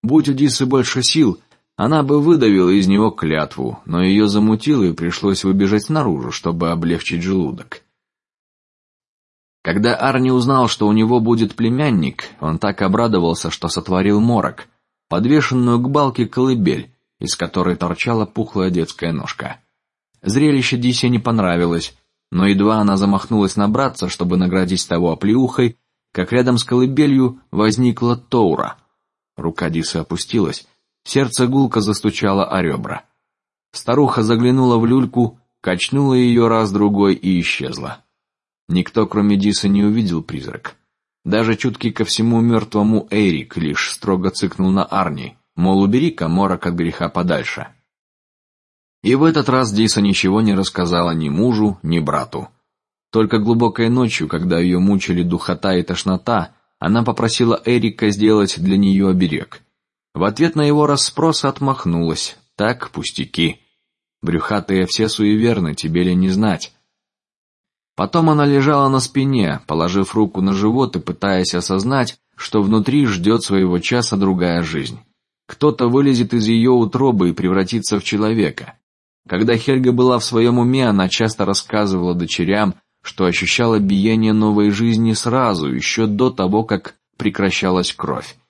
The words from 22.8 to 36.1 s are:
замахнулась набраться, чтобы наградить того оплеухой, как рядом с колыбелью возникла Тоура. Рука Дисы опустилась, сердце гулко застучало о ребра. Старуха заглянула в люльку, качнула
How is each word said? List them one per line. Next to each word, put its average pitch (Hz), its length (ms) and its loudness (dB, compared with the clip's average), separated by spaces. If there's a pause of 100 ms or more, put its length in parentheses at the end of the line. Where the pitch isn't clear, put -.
замахнулась 98 580 0
набраться, 107 540 -2
чтобы 90 260 -4
наградить 90 500 0
того 85 280 0
оплеухой, 120 640 0 (340)
как 92 220 -4
рядом 123 240 2
с - 80 -2
колыбелью 131 720 2 (120)
возникла 117 680 0
Тоура. 110 580 0 (640)
Рука 82 320 -6
Дисы 82 260 -4
опустилась, 85 720 -4 (360)
сердце 127 440 0
гулко 127 340 0
застучало 101 640 0
о 92 160 -2
ребра. - 420 -6 (680)
Старуха 123 520 0
заглянула 123 540 2
в 113 80 2
люльку, 123 540 0 (220)
качнула 135 520 0